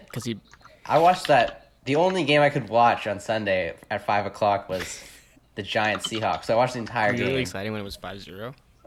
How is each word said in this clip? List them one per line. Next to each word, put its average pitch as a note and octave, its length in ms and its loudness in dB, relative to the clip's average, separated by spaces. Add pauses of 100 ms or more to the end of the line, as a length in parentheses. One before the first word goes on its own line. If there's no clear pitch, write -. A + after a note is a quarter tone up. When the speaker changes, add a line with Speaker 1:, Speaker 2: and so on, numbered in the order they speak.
(100)
Speaker 1:
'Cause - 140 -10
he A2 160 -8 (460)
Speaker 2:
I C3+ 140 4
watched F3+ 260 4
that. B2 440 2 (140)
The C3+ 120 0
only F#3 280 2
game D3 160 4
I D3 80 6
could C3+ 220 -4
watch A#2 360 4
on G2 140 -4
Sunday G2 540 -2 (160)
at G#2 160 -6
five G#2 180 0
o'clock G2+ 460 0
was F2+ 340 -8 (500)
the A2 80 -8
Giants G#2+ 460 -2
Seahawks. G#2+ 380 -2
So A#2 80 2
I - 20 4
watched B2+ 160 4
the B2+ 60 -6
entire A2 340 -2
Speaker 1:
Was A#2+ 80 -2
it A#2+ 40 0
Speaker 2:
game. B2 80 -2
Speaker 1:
really C3 100 -2
exciting G#2 300 -6
when G#2+ 100 -6
it - 20 -10
was G2 120 -14
five F#2+ 260 -14
zero? G2+ 320 -14 (320)